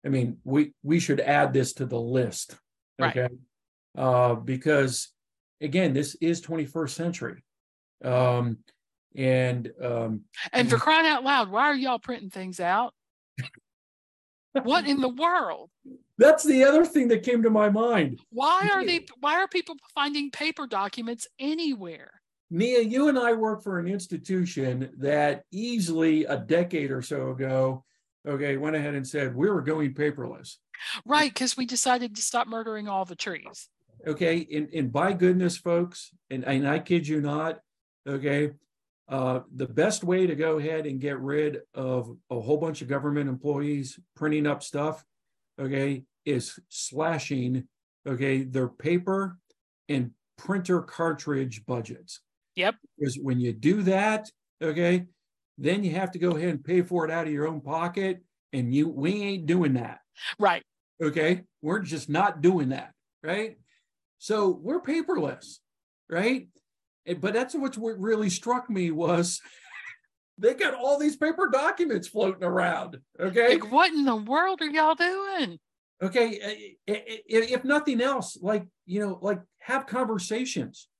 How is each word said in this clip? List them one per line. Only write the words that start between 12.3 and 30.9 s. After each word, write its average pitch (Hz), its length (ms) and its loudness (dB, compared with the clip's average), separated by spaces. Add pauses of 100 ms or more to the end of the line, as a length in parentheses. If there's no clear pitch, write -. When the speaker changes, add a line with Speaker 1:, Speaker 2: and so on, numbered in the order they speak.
Speaker 2:
out? 190 340 0 (1700)
What 302 240 2
in 285 120 2
the 262 100 0
world? 262 600 -2 (480)
Speaker 1:
That's 302 260 8
the 262 200 6
other 302 220 8
thing 277 240 2
that 226 140 4
came 240 200 2
to 226 60 6
my 214 200 6
mind. 208 500 2 (120)
Speaker 2:
Why 330 420 2
are 381 80 2
Speaker 1:
Nia 349 180 0
Speaker 2:
they, 330 60 -10 (140)
why 294 160 0
are 370 120 2
people 339 280 -6 (180)
finding 285 380 -2
paper 311 360 -6
documents 226 600 -6 (120)
anywhere? 269 720 -6 (400)
Speaker 1:
Nia, 233 300 4
you 254 280 4
and 277 100 4
I 233 140 4
work 220 300 -2
for 185 160 -4
an 170 80 -4
institution 175 1080 -4
that 147 540 0
easily 165 720 0
a 143 120 -2
decade 151 520 0
or 131 140 -4
so 131 260 -6
ago, 131 560 0 (420)
okay, 139 300 -2
went 151 180 -2
ahead 147 200 -2
and 135 120 -6
said, 135 280 -4
"We're 175 260 2
going 143 320 -2
paperless." 143 640 -6 (500)